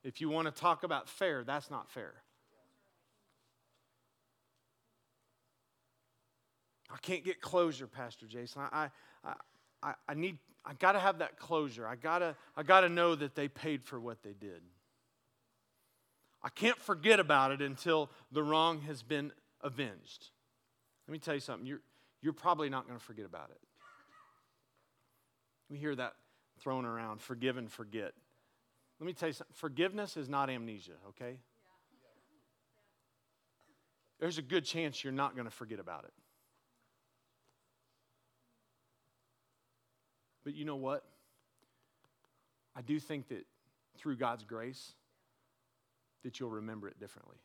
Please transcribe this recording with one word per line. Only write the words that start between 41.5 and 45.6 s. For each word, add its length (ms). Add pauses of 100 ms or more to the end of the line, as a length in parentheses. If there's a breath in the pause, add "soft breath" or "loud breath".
I 60
do 180
think 280
that 180 (520)
through 180
God's 280
grace, 500 (1300)